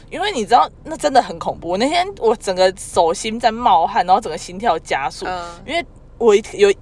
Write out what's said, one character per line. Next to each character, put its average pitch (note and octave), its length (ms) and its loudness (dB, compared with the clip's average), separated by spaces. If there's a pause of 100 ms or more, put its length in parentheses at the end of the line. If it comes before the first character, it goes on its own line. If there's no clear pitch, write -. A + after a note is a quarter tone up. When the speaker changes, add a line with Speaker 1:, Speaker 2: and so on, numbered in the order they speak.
Speaker 1:
因 D4 120 -8
为 G#4 100 -2
你 A#3 140 -4
知 F3 60 -8
道， C4+ 180 4 (160)
那 D#4 100 -8
真 C#4+ 160 -2
的 C4 100 6
很 E3+ 160 -12
恐 - 220 -8
怖。 E3 100 -8
我 F#3 80 0
那 B3+ 120 0
天 F4 180 0 (120)
我 A3+ 140 2
整 G3+ 220 -4
个 F#3 220 4
手 E3+ 360 0
心 A3 240 -6
在 A#3+ 140 0
冒 G#3+ 340 2
汗， F#3 200 0
然 F#3 100 4
后 A3+ 60 2
整 G3+ 100 -10
个 E3 60 -8
心 F3+ 200 -14
跳 F#3+ 220 0
加 D3 300 -4
速， F#3 180 -10
Speaker 2:
嗯。 F3 380 -10
Speaker 1:
因 C#4+ 80 -8
为 E4+ 120 -2 (320)
我 A3+ 160 6 (200)
有， G3+ 280 4